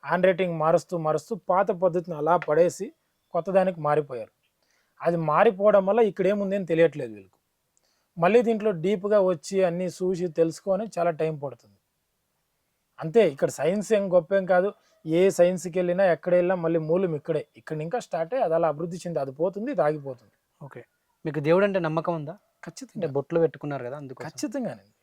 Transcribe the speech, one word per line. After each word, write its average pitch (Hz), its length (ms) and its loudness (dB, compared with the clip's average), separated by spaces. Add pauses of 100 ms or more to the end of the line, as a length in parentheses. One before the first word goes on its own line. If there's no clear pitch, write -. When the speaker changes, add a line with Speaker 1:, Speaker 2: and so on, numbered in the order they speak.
Speaker 1:
హ్యాండ్ 180 220 0
రైటింగ్ 180 320 0
మారుస్తూ 165 400 0
మారుస్తూ 156 360 -2
పాత 190 360 0
పద్ధతిని 175 460 -2
అలా 156 200 2
పడేసి 170 560 2 (380)
కొత్త 175 200 -4
దానికి 185 300 2
మారిపోయారు. 147 500 -2 (720)
అది 170 140 0
మారిపోవడం 190 720 4
వల్ల 208 140 2
ఇక్కడ 196 260 2
ఏముంది 202 300 0
అని 196 100 -4
తెలియట్లేదు 151 480 0
వీళ్ళకు. 98 240 -20 (840)
మళ్ళీ 202 220 6
దీంట్లో 220 280 0
డీప్గా 202 500 0
వచ్చి 185 440 0
అన్నీ 175 220 -2
చూసి 180 420 -4
తెలుసుకొని 170 580 -2 (120)
చాలా 170 120 2
టైమ్ 156 320 -4
పడుతుంది. 117 340 -14 (1200)
అంతే, 165 280 4
ఇక్కడ 147 200 -2
సైన్స్ 180 440 -2
ఏం 196 200 0
గొప్ప 180 220 2
ఏం 190 120 0
కాదు, 185 260 2 (340)
ఏ 175 240 4
సైన్స్‌కి 180 480 2
వెళ్ళినా 180 260 0
ఎక్కడ 175 300 2
వెళ్ళినా 180 200 4
మళ్ళీ 165 240 0
మూలం 165 360 0
ఇక్కడే. 151 320 -4 (100)
ఇక్కడ 151 260 -10
ఇంకా 170 160 -4
స్టార్ట్ 165 360 -6
అయ్యి 262 100 0
అది 160 100 0
అలా 165 140 2
అభివృద్ధి 165 280 -6
చెంది 165 240 -6
అది 135 120 -6
పోతుంది, 196 400 -4
ఇది 180 100 0
ఆగిపోతుంది. 143 800 -6
Speaker 2:
ఓకే. 127 200 -18 (420)
మీకు 151 140 -4
దేవుడు 165 240 4
అంటే 196 140 0
నమ్మకం 165 360 -2
ఉందా? 151 180 -8
Speaker 1:
ఖచ్చితంగా. - 600 -18
Speaker 2:
అంటే 185 120 -6
బొట్లు 143 340 -2
పెట్టుకున్నారు 147 440 -2
కదా 127 120 -10
అందుకోసం. 143 320 -14
Speaker 1:
ఖచ్చితంగానండి. 214 760 -8